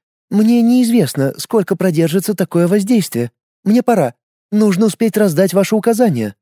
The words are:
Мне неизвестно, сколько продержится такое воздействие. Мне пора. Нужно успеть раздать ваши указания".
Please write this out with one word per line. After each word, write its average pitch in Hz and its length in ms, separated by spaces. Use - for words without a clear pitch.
Мне 220 320
неизвестно, 233 760
сколько 196 380
продержится 170 580
такое 175 340
воздействие. 190 640
Мне 233 200
пора. 180 320
Нужно 208 360
успеть 220 300
раздать 190 360
ваши 196 220
указания". 202 680